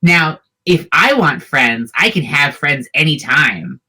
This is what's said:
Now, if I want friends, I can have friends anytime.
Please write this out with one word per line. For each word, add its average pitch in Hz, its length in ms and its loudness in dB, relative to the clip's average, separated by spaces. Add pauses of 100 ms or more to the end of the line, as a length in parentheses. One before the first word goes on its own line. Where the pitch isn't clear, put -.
Now, 170 380 2 (260)
if 175 260 0
I 202 220 4
want 170 300 0
friends, 117 520 -2
I 180 140 2
can 190 140 -2
have 143 320 -2
friends 139 380 -4
anytime. 135 960 -2